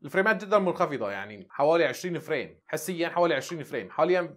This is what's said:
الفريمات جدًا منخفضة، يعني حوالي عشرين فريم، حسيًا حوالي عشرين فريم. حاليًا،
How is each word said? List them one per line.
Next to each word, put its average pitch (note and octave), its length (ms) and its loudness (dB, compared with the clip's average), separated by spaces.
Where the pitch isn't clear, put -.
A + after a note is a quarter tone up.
الفريمات F#3+ 400 2
جدًا G#3 140 4
منخفضة، D#3 520 0
يعني G2+ 400 -10
حوالي D#3+ 340 4
عشرين D#3 340 -4
فريم، C3 480 -6
حسيًا E3 420 -4
حوالي E3+ 260 4
عشرين D3+ 280 -4
فريم. A#2 280 -6
حاليًا، E3+ 460 2